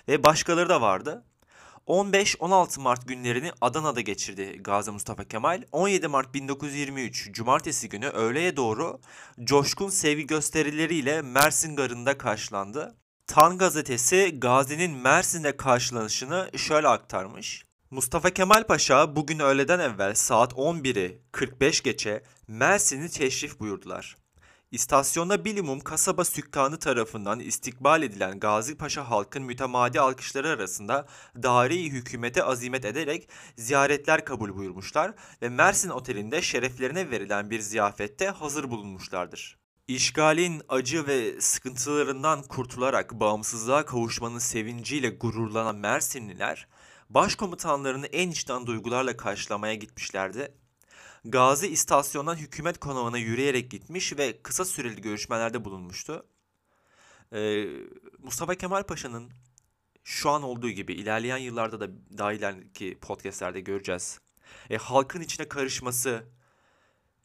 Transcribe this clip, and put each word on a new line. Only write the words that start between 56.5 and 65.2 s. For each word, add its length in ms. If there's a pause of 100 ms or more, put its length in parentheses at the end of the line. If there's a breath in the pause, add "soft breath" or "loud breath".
Ee, 320 (540)
Mustafa 360
Kemal 280
Paşa'nın 480 (720)
şu 260
an 140
olduğu 260
gibi 240
ilerleyen 440
yıllarda 420
da 80 (300)
daha 160
ileriki 680
podcastlerde 600
göreceğiz. 580 (500 loud breath)
E, 80
halkın 440